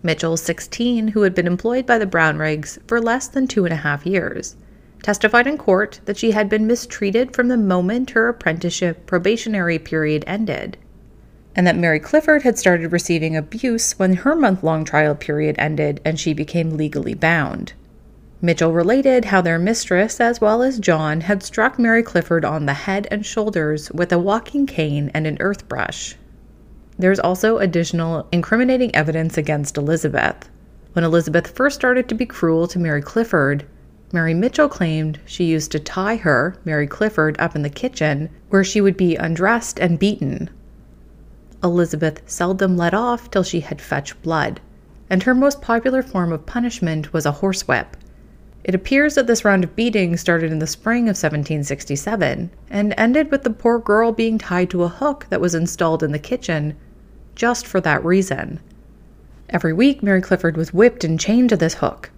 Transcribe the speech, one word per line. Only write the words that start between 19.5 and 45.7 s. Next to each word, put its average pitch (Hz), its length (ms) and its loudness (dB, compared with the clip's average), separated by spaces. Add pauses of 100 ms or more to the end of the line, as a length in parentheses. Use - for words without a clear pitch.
mistress, 208 600 0
as 233 200 2
well 220 220 4
as 254 180 0
John, 156 400 0
had 190 240 -2
struck - 340 -2
Mary 233 240 4
Clifford 165 420 0
on 147 220 -2
the 139 80 0
head 202 340 -4
and 208 160 -4
shoulders 156 680 -2
with 175 180 -2
a 175 80 4
walking 226 480 0
cane 147 480 -2
and 156 140 -2
an 147 100 -4
earth - 300 -2
brush. - 480 -8 (840)
There's 190 220 2
also 185 380 2
additional 165 760 0
incriminating 247 600 2
evidence 160 440 0
against 147 380 -2
Elizabeth. 151 720 -2 (440)
When 170 120 0
Elizabeth 165 440 2
first 277 280 -2
started 254 320 0
to 226 60 -4
be 233 120 -2
cruel 165 420 0
to 180 100 -4
Mary 156 220 -2
Clifford, 143 640 0 (480)
Mary 165 220 0
Mitchell 254 340 2
claimed 156 560 -2
she - 200 -4
used 160 280 -2
to 156 60 -2
tie 190 380 -4
her, 156 480 0
Mary 151 220 -2
Clifford, 156 520 -2
up - 180 -2
in 151 60 -2
the 143 80 -4
kitchen, 156 580 -2 (220)
where 196 140 4
she 208 160 0
would 196 160 4
be 170 200 2
undressed 180 600 0
and 170 200 2
beaten. 180 520 -2 (1120)
Elizabeth 165 640 0
seldom 185 500 0
let 170 160 2
off 233 380 -2
till 185 140 2
she 175 160 -2
had 143 200 -10
fetched - 400 -6
blood, 165 400 -2 (480)
and 185 140 2
her 254 120 4
most 277 280 2
popular 247 400 0